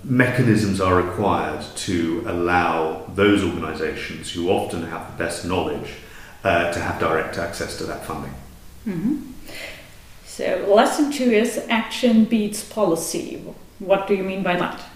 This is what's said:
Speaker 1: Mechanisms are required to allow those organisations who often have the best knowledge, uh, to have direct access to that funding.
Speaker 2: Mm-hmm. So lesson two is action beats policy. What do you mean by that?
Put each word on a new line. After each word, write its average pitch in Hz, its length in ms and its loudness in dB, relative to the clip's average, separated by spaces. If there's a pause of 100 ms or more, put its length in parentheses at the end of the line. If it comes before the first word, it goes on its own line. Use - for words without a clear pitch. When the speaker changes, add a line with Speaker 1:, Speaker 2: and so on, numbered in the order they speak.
Speaker 1:
Mechanisms 110 760 4
are 92 140 4
required 90 680 0 (120)
to 82 500 0
allow 87 880 0
those 101 280 6
organisations 78 880 -4
who 87 200 -2
often 90 320 0
have 82 340 -10
the 90 80 -2
best - 220 -6
knowledge, 82 480 -4 (500)
uh, 85 280 2
to 87 60 -4
have 85 220 -4
direct 80 380 0
access 85 400 -6
to - 60 -6
that 85 200 -8
funding. 71 300 -10 (520)
Speaker 2:
Mm-hmm. 208 300 -2 (1080)
So - 420 -4
lesson 277 420 6
two 254 220 2
is 220 260 2 (120)
action 226 560 4
beats 208 360 0
policy. - 800 -2 (360)
What 196 280 2
do 208 80 4
you 190 80 0
mean 190 200 -4
by 180 140 2
that? - 220 -4 (180)